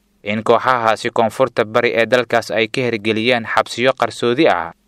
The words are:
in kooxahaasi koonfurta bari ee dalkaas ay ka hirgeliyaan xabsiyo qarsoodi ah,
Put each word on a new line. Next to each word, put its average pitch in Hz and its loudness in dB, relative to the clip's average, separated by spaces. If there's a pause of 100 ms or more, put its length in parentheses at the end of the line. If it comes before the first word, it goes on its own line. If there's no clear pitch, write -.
(220)
in 107 -4
kooxahaasi 117 2
koonfurta 117 0
bari 117 0
ee 113 2
dalkaas 117 0
ay 110 0
ka 139 -4
hirgeliyaan 110 0
xabsiyo 120 0
qarsoodi 123 0
ah, 85 0 (180)